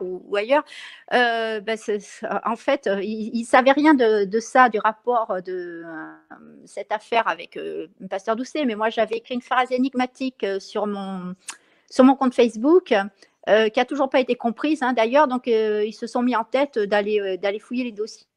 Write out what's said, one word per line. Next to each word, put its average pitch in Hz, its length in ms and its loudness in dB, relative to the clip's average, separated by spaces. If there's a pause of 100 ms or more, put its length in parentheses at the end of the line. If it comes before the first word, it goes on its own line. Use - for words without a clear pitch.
ou, 185 260 -8
ou 202 100 -4
ailleurs, 269 280 2 (480)
euh, 226 480 0
ben, 214 160 -4
c'est, 214 240 -4
c'est, - 260 -16 (180)
en 226 120 -2
fait, 277 300 -2
euh, 196 160 -2
ils, 220 320 -6
ils 233 100 -4
savaient 254 280 6
rien 302 220 6
de, 220 300 2
de 196 160 -2
ça, 254 280 6
du 220 100 -2
rapport 214 640 -2
de, 175 400 -10
euh, 160 520 -16 (280)
cette 196 280 -10
affaire 214 360 0
avec, 170 280 -6
euh, 160 320 -8 (120)
le 190 80 -14
pasteur 202 280 -4
Doucet. 262 280 -4
Mais 233 100 0
moi, 220 160 0
j'avais 220 260 -2
écrit 233 180 -8
une 240 80 -6
phrase 247 300 0
énigmatique, 254 720 -4
euh, 196 160 -2
sur 208 260 -6
mon, 190 480 -8 (560)
sur 262 140 6
mon 269 100 8
compte 262 200 0
Facebook, 247 600 2 (540)
euh, 220 200 4
qui 220 120 0
a 247 40 4
toujours 277 240 -2
pas 277 120 2
été 247 140 0
comprise, 285 480 -4
hein, 254 100 0
d'ailleurs. 240 360 4
Donc, 254 200 -4
euh, 220 360 0
ils 220 100 -6
se - 120 -10
sont 247 160 -2
mis 247 140 0
en 220 80 -2
tête 277 340 -2
d'aller, 208 420 0
euh, 190 160 -4
d'aller 196 220 -2
fouiller 247 260 -6
les 240 80 -8
dossiers 208 340 -12 (100)